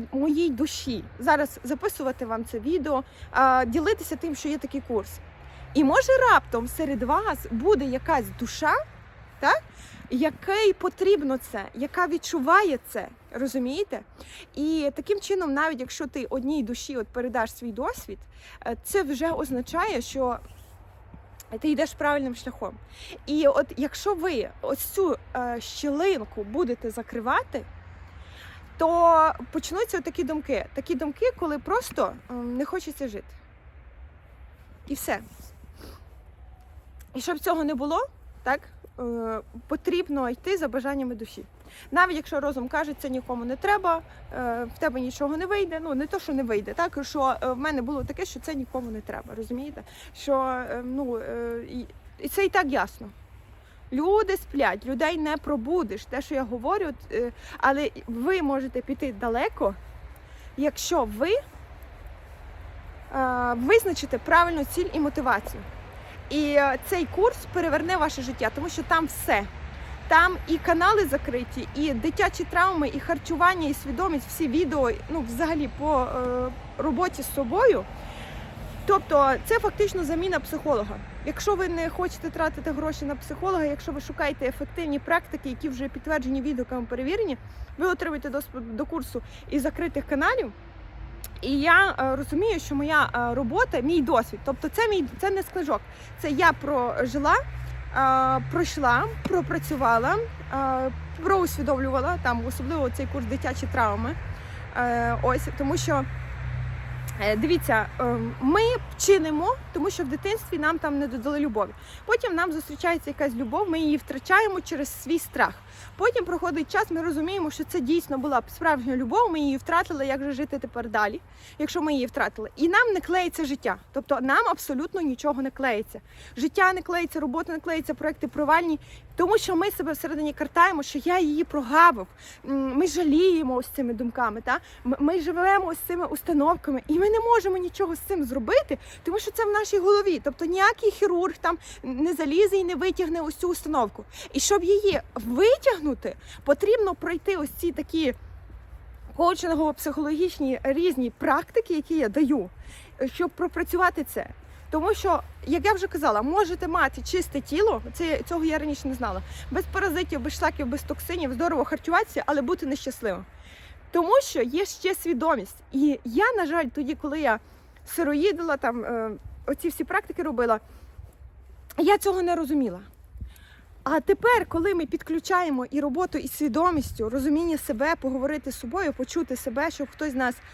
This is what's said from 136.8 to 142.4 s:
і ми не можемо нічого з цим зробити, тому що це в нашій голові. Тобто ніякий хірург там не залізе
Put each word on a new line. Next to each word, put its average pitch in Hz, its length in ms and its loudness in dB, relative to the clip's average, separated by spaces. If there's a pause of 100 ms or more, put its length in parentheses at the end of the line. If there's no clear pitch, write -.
і 311 120 2
ми 403 100 6
не 440 100 4
можемо 453 380 4
нічого 349 380 -2
з - 40 -8
цим 349 260 -2
зробити, 262 520 2 (260)
тому 370 160 -2
що 415 120 -8
це 453 140 0
в 415 40 0
нашій 415 300 2
голові. 392 440 2
Тобто 285 220 -4
ніякий 392 460 4
хірург 359 500 2
там 339 160 0 (260)
не 269 300 0
залізе 330 420 4